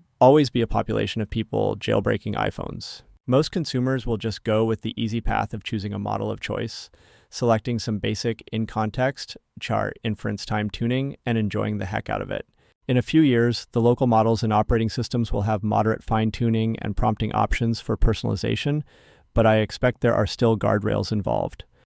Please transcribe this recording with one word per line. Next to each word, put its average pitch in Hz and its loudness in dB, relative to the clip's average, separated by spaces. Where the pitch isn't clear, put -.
always 135 8
be 120 0
a 113 2
population 107 -2
of 101 -6
people 104 -2
jailbreaking 107 0
iPhones. - -6
Most 135 2
consumers 131 -2
will 113 -2
just 104 -6
go 110 2
with 113 -2
the 113 -8
easy 113 -2
path 107 -2
of 107 -12
choosing 101 -6
a 101 -6
model 107 -4
of 101 -6
choice, 107 -8
selecting 117 0
some 107 -4
basic 107 -4
in-context 110 -2
char 104 -2
inference 107 -4
time 107 -2
tuning, 131 -4
and 117 0
enjoying 107 -2
the 98 -6
heck 104 -6
out 107 -2
of - -8
it. - -6
In 127 2
a 120 4
few - 4
years, 120 2
the 120 0
local 120 4
models 113 4
and 110 0
operating 110 2
systems 117 -2
will 104 0
have 104 -2
moderate 107 0
fine-tuning 113 0
and 104 -6
prompting 110 0
options 113 0
for - -4
personalization, 113 0
but 113 4
I 110 6
expect 117 -2
there 113 4
are 104 2
still 113 2
guardrails 107 0
involved. 58 -2